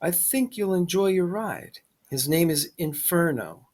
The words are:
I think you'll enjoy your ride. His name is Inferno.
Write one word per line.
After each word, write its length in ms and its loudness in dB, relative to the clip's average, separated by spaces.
I 100 -2
think 460 0
you'll 180 0
enjoy 340 2
your 180 2
ride. 540 -6
His 180 -4
name 220 4
is 280 -2
Inferno. 960 -2